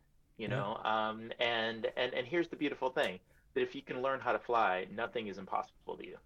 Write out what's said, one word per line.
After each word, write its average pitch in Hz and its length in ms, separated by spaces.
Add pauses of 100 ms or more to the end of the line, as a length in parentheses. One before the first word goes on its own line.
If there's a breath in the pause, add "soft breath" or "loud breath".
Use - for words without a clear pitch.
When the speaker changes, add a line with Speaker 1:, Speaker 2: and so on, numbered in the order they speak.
(380)
Speaker 1:
you 107 120
Speaker 2:
Yeah. 104 60
Speaker 1:
know? 104 280
Um, 110 560
and, 113 460 (100)
and, 127 180
and 123 140
here's 170 220
the - 80
beautiful 135 320
thing, 113 300 (340)
that 127 80
if 123 120
you 139 80
can 131 200
learn 135 180
how 120 140
to 107 60
fly, 95 520
nothing 113 360
is 95 100
impossible 98 580
to - 100
you. - 200